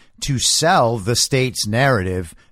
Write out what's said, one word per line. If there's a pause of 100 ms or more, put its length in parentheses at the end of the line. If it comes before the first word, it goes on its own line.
(220)
to
sell
the
state's
narrative (180)